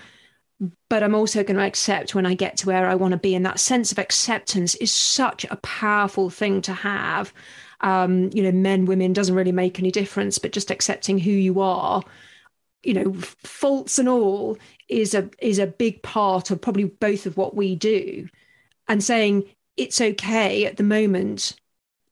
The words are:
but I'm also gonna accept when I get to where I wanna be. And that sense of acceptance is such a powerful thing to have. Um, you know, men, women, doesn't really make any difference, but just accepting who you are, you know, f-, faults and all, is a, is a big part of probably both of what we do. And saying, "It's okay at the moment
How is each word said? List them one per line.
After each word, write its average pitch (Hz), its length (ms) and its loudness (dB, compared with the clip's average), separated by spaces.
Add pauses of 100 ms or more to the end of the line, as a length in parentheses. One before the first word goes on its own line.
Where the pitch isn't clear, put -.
(880)
but 214 160 2
I'm 208 120 2
also 214 280 2
gonna 196 220 2
accept - 500 -2
when 190 100 2
I 185 100 2
get 185 220 -4
to 190 100 -4
where 185 200 2
I 185 80 2
wanna 185 220 2
be. 185 180 0
And 185 100 0
that - 140 -4
sense 240 320 0
of - 80 -4
acceptance - 760 -2
is - 180 -2
such - 520 0
a - 120 -10
powerful 202 720 0
thing 196 320 0
to 185 120 -6
have. 196 600 -6 (480)
Um, 185 520 2
you 208 100 2
know, 185 100 2
men, 190 320 4
women, 185 260 2
doesn't 185 240 2
really 185 160 2
make 180 280 0
any 185 120 0
difference, 196 460 -2
but - 160 -6
just - 180 -4
accepting - 460 -2
who 190 140 2
you 190 280 2
are, 185 420 0 (800)
you 247 100 0
know, 190 240 0
f-, - 260 -12
faults 277 560 -2
and 254 80 2
all, 220 500 0 (300)
is 220 260 0
a, 196 160 0 (100)
is 202 200 2
a 196 80 2
big 226 340 -2
part 196 500 0
of 175 100 -2
probably 202 240 0
both 208 400 -2
of 175 100 -6
what 190 200 -2
we 196 200 0
do. 196 520 -2 (600)
And 208 160 0
saying, 202 420 2 (300)
"It's - 240 -2
okay 208 680 0
at - 120 -6
the 202 60 0
moment 208 720 0 (560)